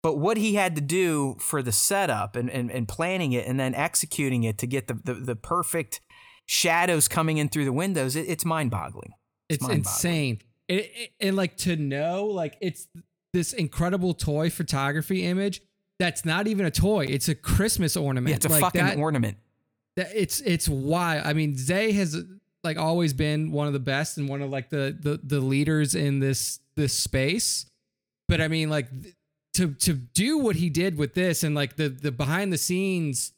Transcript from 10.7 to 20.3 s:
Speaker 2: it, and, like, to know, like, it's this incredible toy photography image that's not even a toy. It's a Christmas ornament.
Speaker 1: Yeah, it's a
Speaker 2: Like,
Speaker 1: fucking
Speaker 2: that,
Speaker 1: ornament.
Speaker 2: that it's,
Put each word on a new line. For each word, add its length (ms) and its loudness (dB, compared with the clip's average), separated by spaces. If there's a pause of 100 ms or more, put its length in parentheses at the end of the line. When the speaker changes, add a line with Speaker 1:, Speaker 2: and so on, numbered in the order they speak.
Speaker 2:
it, 140 -10 (100)
and, 160 0
like, 220 0
to 180 0
know, 500 -2
like, 360 -4
it's 260 -6 (460)
this 200 0
incredible 600 0
toy 360 0
photography 760 -2
image 360 -2 (380)
that's 260 -2
not 220 0
even 180 0
a 60 0
toy. 380 2
It's 180 0
a 80 0
Christmas 600 2
ornament. 320 0
Speaker 1:
Yeah, 80 2
it's 80 2
a 40 2
Speaker 2:
Like, 120 6
Speaker 1:
fucking 240 4
Speaker 2:
that, 120 2
Speaker 1:
ornament. 400 0 (600)
Speaker 2:
that 180 -4
it's, 260 0